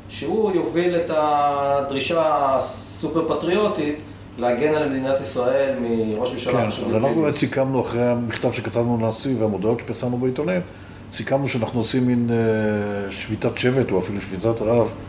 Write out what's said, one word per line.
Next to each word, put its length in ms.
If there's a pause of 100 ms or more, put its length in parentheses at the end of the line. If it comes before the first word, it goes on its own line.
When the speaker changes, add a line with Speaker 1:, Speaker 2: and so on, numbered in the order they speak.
Speaker 1:
שהוא 420
יוביל 440
את 180
הדרישה 1120
הסופר 1000
פטריוטית 680 (420)
להגן 360
על 160
מדינת 320
ישראל 580
מראש 540
ממשלה 200
Speaker 2:
כן, 180
Speaker 1:
חשוב 160
Speaker 2:
אז 80
אנחנו 120
Speaker 1:
לפיד. 160
Speaker 2:
באמת 120
סיכמנו 460
אחרי 220
המכתב 480
שכתבנו 500
לנשיא 380
והמודעות 400
שפרסמנו 380
בעיתונים, 440 (520)
סיכמנו 340
שאנחנו 320
עושים 280
מין, 220
אה, 840
שביתת 460
שבת 340
או 80
אפילו 220
שביתת 400
רעב, 260 (220)